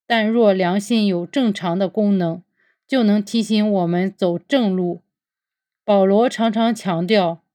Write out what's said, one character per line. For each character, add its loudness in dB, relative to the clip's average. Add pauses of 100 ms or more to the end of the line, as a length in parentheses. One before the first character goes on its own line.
但 0
若 4
良 0
心 0
有 -2
正 -2
常 -4
的 0
功 0
能， -4 (460)
就 0
能 2
提 -4
醒 0
我 0
们 0
走 -2
正 -2
路。 -4 (840)
保 4
罗 4
常 -2
常 0
强 -4
调， 0 (120)